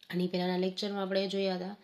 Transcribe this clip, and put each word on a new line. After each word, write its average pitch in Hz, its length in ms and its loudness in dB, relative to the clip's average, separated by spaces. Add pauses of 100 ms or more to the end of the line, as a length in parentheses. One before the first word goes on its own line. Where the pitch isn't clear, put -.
(100)
આની 180 180 2
પહેલાંના 180 280 0
લેક્ચરમાં 196 460 0
આપણે 190 260 0
જોયા 190 280 0
હતા, 190 280 -6